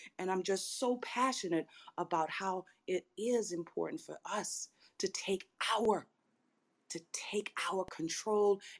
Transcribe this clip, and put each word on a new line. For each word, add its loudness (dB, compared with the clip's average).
And 0
I'm 2
just -2
so 2
passionate 0
about 0
how -2
it 0
is 0
important -4
for -12
us -4
to 0
take -2
our, 4
to -6
take -4
our 0
control 2